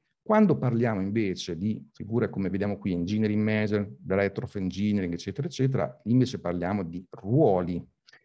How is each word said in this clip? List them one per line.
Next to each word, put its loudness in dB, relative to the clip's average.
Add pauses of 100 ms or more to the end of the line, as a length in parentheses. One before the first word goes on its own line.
(220)
Quando 6
parliamo 0
invece -2
di -4
figure -2
come -4
vediamo -2
qui, -2
engineering 0
manager, 0 (100)
director 0
of -10
engineering, 0
eccetera, -6
eccetera, -2
invece 2
parliamo -2
di -10
ruoli, 2 (420)